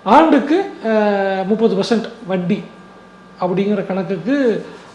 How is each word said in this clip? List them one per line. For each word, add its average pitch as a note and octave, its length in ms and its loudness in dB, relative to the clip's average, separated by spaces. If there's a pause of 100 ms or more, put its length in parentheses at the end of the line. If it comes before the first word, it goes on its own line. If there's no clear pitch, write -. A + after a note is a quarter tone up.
ஆண்டுக்கு, D4 520 4 (280)
அஹ், G3+ 600 0
முப்பது G#3 300 2
பர்சன்ட் G3 340 -2 (180)
வட்டி F3+ 320 -2 (840)
அப்படிங்கிற G3 440 0
கணக்குக்கு F#3+ 800 -2 (300)